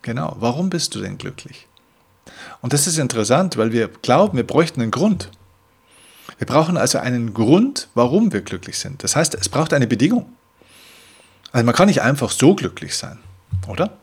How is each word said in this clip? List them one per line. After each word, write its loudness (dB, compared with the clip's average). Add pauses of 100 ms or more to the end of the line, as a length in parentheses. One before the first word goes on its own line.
Genau, -6
warum -2
bist -4
du -8
denn -10
glücklich? -14 (920)
Und -4
das 0
ist -2
interessant, 0
weil 2
wir 0
glauben, 2
wir 0
bräuchten 0
einen -2
Grund. 0 (1040)
Wir -6
brauchen 2
also 0
einen -4
Grund, 2
warum 2
wir -2
glücklich -10
sind. -10
Das -2
heißt, 0
es -6
braucht -2
eine 2
Bedingung. 2 (1160)
Also 2
man 2
kann 6
nicht 2
einfach 0
so 6
glücklich -8
sein, -12 (480)
oder? -4